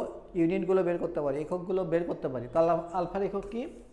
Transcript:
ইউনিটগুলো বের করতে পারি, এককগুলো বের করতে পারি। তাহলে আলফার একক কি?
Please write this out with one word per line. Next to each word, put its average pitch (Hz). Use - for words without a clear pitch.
ইউনিটগুলো 185
বের 175
করতে 170
পারি, 139
এককগুলো 180
বের 170
করতে 170
পারি। 120
তাহলে 165
আলফার 180
একক 196
কি? 233